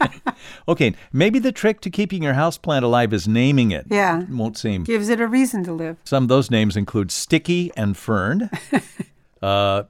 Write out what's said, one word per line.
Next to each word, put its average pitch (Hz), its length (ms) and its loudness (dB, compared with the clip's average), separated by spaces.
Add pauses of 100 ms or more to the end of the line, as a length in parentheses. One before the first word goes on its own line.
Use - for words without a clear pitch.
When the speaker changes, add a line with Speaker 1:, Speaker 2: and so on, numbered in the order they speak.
(680)
Speaker 1:
Okay, 147 260 2 (180)
maybe 208 280 2
the 254 120 0
trick 214 300 -2
to 196 80 -8
keeping 190 320 -4
your 139 140 0
houseplant 151 480 0
alive 120 280 2
is 98 160 0
naming 120 440 4
it. 78 180 -6
Speaker 2:
Yeah. 185 320 2
Speaker 1:
It 180 80 -10
won't 113 260 -6
seem. 98 280 -4
Speaker 2:
Gives 214 260 -2
it 226 100 0
a 233 80 0
reason 247 360 0
to 175 100 -6
live. 165 300 -8
Speaker 1:
Some 131 220 0
of 117 40 0
those 131 220 4
names 107 260 2
include 101 340 -2
Sticky 175 640 0
and 101 220 -2
Fern. 120 520 -2 (220)
Speaker 2:
<laughs> - 180 -2 (520)
Speaker 1:
Uh, 101 480 0